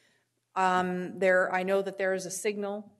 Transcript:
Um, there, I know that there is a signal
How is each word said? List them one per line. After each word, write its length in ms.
Um, 640
there, 380
I 80
know 180
that 160
there 160
is 120
a 40
signal 720